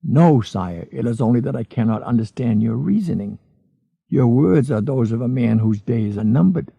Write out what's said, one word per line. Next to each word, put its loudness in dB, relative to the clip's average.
No, 4
sire, -6
it -6
is -2
only 2
that -4
I -6
cannot -2
understand -2
your 0
reasoning. -2
Your 2
words 2
are -2
those -2
of -4
a -4
man 0
whose 0
days -2
are -6
numbered. 2